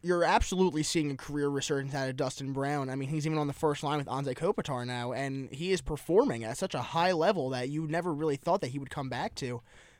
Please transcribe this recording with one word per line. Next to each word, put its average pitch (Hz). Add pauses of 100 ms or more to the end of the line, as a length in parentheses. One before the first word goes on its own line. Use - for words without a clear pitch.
you're 175
absolutely 175
seeing 151
a 135
career 143
resurgence 139
out 135
of 131
Dustin 135
Brown. 139
I 131
mean, 139
he's 156
even 156
on 147
the 143
first 147
line 151
with 139
Anze 135
Kopitar 160
now, 123
and 135
he 170
is 180
performing 156
at 113
such -
a 131
high 170
level 160
that 127
you 156
never 170
really 147
thought 180
that -
he 131
would 135
come 135
back 131
to. 123 (380)